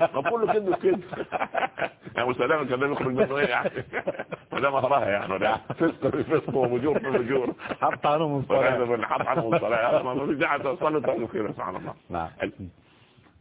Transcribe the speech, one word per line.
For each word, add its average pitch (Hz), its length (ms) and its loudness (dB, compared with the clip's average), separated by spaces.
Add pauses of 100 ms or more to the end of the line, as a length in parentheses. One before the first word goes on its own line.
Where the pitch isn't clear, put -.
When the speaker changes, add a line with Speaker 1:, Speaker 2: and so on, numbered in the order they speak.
(140)
Speaker 1:
ما 160 160 -2
كله 220 220 0
كده 190 240 0
كده. 185 220 2 (580)
<laughs> - 600 -6
يا 113 60 0
أبو 127 100 2
سلام 131 360 0
كان 127 120 0
لازم 139 120 0
يخرج 131 220 -2
منه 135 220 2
إيه 143 120 2
يعني؟ 123 220 0 (460)
<laughs> - 360 -12
وده 139 180 2
مهرها 127 400 2
يعني، 101 240 0
وده 110 220 2
فسق - 520 -2
في 139 160 0
فسق 139 320 0
وفجور 123 420 2
في 170 200 0
فجور. 127 360 0 (260)
Speaker 2:
حط 156 260 0
عنهم 147 320 2
الصلاة. 131 200 2
Speaker 1:
وهذا 127 260 4
من 117 200 0
حط 135 220 0
عنهم 131 280 2
الصلاة. 117 480 2
ما، 127 120 -2
ما 135 120 -2
فيش 165 100 0
داعي 147 220 0
تصلوا، 139 420 0
تعملوا 120 280 0
كده، 107 240 -4
سبحان 92 240 -6
الله. - 180 -10 (160)
Speaker 2:
نعم. 85 180 -4 (140)
Speaker 1:
ال-، 98 100 -4 (880)